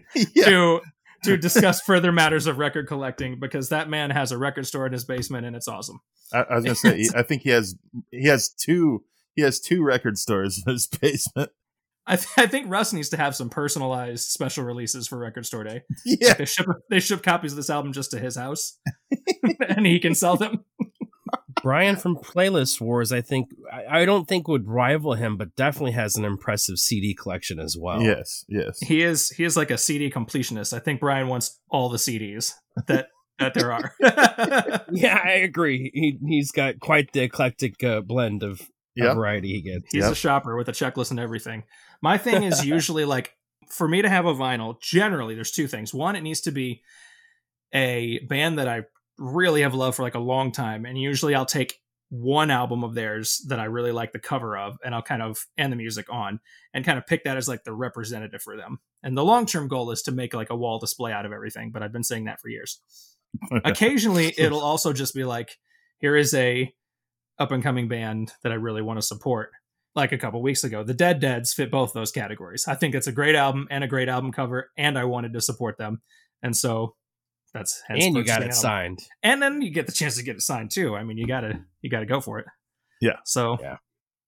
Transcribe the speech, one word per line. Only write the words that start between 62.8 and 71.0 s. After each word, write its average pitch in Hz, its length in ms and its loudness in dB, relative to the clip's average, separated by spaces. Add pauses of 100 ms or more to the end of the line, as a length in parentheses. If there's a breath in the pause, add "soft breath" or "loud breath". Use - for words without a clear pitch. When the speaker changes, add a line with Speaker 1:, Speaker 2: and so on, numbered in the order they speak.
Speaker 1:
<laughs> - 0 - (140)
Speaker 2:
Occasionally, 196 720 2
it'll 151 240 2
also 151 320 0
just 131 220 -4
be 135 80 -4
like, 120 340 -6 (400)
"Here 147 180 2
is 147 200 4
a 127 360 2 (680)
up-and-coming 131 480 0
band 110 440 -4 (120)
that 120 80 -2
I 113 40 -2
really 110 280 -4
wanna 110 180 -4
support." 110 500 -4 (440)
Like - 160 2
a 139 60 -2
couple 117 240 -6
weeks 135 220 0
ago, 107 200 -4
the 120 100 -4
Dead 170 260 4